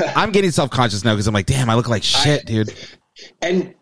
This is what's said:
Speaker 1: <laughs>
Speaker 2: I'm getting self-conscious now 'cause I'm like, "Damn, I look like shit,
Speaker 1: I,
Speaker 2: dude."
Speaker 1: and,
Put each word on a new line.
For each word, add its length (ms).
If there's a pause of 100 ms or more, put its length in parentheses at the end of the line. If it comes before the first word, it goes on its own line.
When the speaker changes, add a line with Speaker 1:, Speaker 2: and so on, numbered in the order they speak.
Speaker 1:
<laughs> 80
Speaker 2:
I'm 160
getting 200
self-conscious 520
now 120
'cause 120
I'm 60
like, 140
"Damn, 220
I 60
look 140
like 140
shit, 380
Speaker 1:
I, 20
Speaker 2:
dude." 300 (680)
Speaker 1:
and, 400